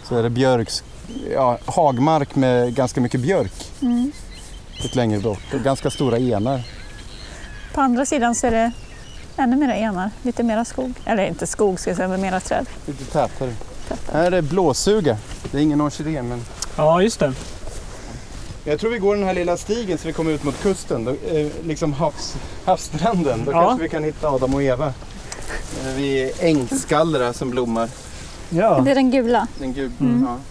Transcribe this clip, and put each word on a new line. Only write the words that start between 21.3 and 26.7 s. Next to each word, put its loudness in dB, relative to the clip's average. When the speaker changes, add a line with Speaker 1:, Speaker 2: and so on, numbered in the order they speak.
Speaker 1:
liksom -2
havs-, -2
havsstranden. 2
Då 0
Speaker 3:
Ja. 4
Speaker 1:
kanske 2
vi -2
kan -2
hitta -2
Adam 2
och 2
Eva. 2
Eh, -4
vid 0
ängsskallra 2